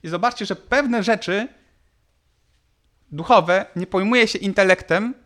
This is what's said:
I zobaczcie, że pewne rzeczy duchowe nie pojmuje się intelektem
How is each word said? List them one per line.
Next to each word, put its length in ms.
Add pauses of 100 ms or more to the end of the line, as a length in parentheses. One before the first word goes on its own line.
I 60
zobaczcie, 360
że 100
pewne 480
rzeczy 440 (1600)
duchowe 540 (100)
nie 120
pojmuje 400
się 120
intelektem 760 (120)